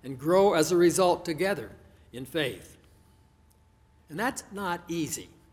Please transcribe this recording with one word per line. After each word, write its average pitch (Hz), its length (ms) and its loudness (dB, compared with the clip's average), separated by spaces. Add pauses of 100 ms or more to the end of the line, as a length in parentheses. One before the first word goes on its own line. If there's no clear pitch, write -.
and 127 160 -12
grow 185 340 4
as 156 180 2
a 175 60 4
result 175 480 4
together 160 460 -4 (400)
in 127 140 -12
faith. 127 520 -6 (1300)
And 156 100 -12
that's 247 320 -6
not 185 360 -6
easy. 151 420 -8 (240)